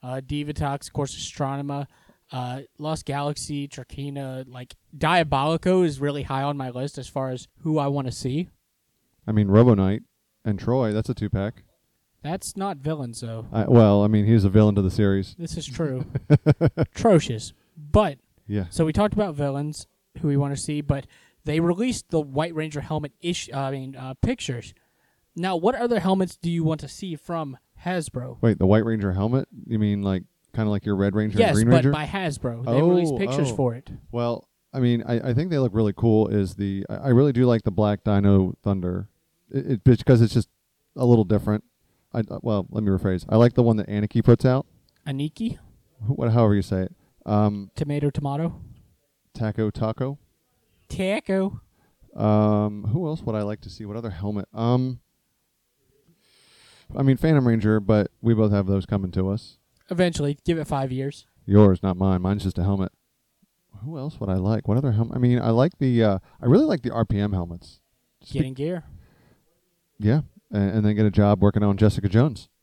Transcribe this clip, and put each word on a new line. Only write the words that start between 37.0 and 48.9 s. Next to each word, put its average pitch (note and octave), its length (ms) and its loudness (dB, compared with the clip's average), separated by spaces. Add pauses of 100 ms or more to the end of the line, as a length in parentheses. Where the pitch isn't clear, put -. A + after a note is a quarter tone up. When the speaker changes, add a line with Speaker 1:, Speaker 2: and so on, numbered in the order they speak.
Speaker 2:
really C3 220 6
do B2 140 2
like A#2 160 2
the - 80 -2
Black G#2 320 0
Dino G2 520 4 (100)
Thunder. F#2+ 440 -4 (420)
It, - 220 -4
it, A2+ 120 -4
because B2 360 6
it's A2+ 140 4
just A#2+ 140 0 (480)
a B2+ 100 -2
little A#2 180 6
different. G#2+ 380 0 (500)
I, A#2 80 -4
uh, - 220 -6
well, G#2 280 -4
let G#2+ 120 -6
me G#2 80 0
rephrase. F#2 380 -2
I G#2+ 80 0
like A#2+ 180 6
the B2 80 2
one A#2 140 4
that G#2 100 -6
Aniki G#2 380 -2
puts A#2+ 200 6
out. C3 220 2 (400)
Speaker 1:
Aniki? D#3 520 -6 (420)
Speaker 2:
Wh-, A#2 180 -4
what, A#2+ 140 0
however A2 240 4
you G2 60 0
say F#2 200 -4
it. F#2 120 -8 (300)
Um, G#2 520 0
Speaker 1:
Tomato, D3 340 -2
tomato. D3 500 -6 (760)